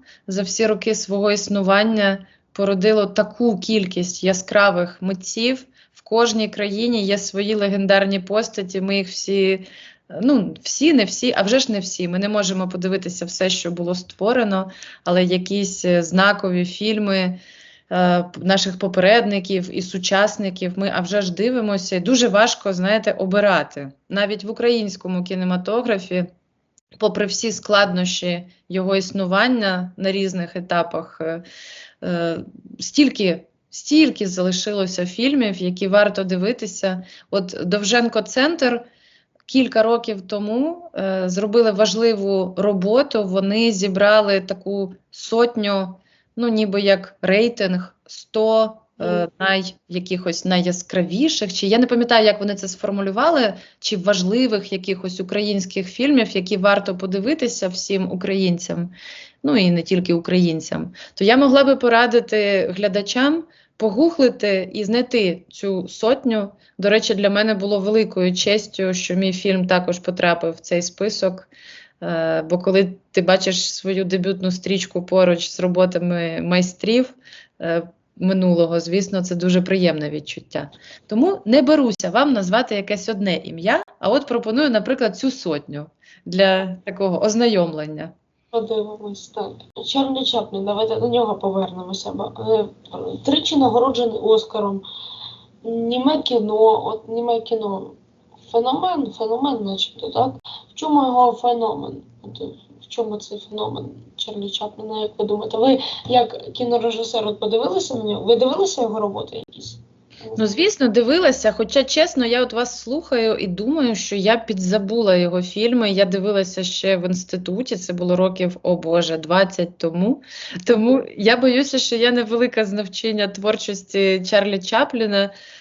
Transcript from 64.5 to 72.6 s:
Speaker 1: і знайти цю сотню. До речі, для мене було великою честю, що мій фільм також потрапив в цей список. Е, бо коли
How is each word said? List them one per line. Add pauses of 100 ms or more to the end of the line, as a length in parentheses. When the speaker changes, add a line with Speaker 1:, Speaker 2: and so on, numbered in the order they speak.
Speaker 1:
і
знайти
цю
сотню. (280)
До
речі,
для
мене
було
великою
честю,
що
мій
фільм
також
потрапив
в
цей
список. (560)
Е,
бо
коли (180)